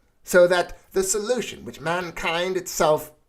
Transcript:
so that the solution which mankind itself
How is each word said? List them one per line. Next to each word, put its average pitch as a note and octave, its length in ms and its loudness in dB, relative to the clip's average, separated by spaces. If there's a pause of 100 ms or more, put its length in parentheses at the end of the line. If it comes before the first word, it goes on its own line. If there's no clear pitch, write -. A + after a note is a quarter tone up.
(240)
so F3+ 220 6
that F3 300 0 (160)
the F#3+ 100 0
solution G#3 640 -4
which A#2+ 160 -14
mankind F3 760 -4
itself E3 560 0 (160)